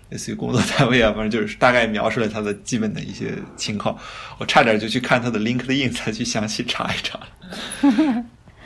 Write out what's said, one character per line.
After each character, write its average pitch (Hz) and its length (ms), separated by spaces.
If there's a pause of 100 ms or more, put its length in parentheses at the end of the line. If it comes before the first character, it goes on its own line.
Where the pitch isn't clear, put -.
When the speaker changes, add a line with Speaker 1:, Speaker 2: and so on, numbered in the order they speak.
Speaker 1:
类 117 100
似 107 140
于 - 20
工 117 180
作 123 80 (160)
单 135 140
位 123 100
啊， 107 120
反 107 80
正 107 100
就 107 160
是 - 100
大 127 140
概 120 160
描 107 240
述 123 80
了 110 100
他 110 120
的 104 120
基 101 240
本 107 160
的 104 80
一 98 140
些 107 180 (240)
情 107 220
况。 113 180 (420)
我 123 60
差 147 200
点 110 160
就 110 80
去 117 100
看 123 240
他 123 80
的 107 80
LinkedIn， 123 560
才 - 160
去 113 140
详 107 240
细 - 180
查 - 260
一 - 80
查。 - 200 (600)
Speaker 2:
<laughs> 247 440 (420)